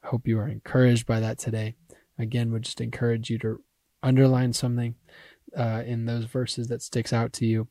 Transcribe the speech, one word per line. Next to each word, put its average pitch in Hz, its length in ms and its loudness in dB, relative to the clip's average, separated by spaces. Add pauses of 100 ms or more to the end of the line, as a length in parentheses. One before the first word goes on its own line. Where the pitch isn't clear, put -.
I - 40 -14
hope - 200 -4
you 113 120 2
are 107 100 -2
encouraged 120 560 2
by 113 160 0
that 110 180 -2
today. 110 360 -4 (440)
Again, 117 340 -2
would 110 100 -2
just - 180 -10
encourage 117 480 -2
you 117 120 -2
to 110 220 -4 (400)
underline 131 520 6
something, 120 400 -2 (600)
uh, 113 300 -2
in 117 220 -2
those 117 180 -2
verses 120 440 -4
that 120 120 -4
sticks - 320 -4
out 117 220 0
to - 100 -2
you 113 260 2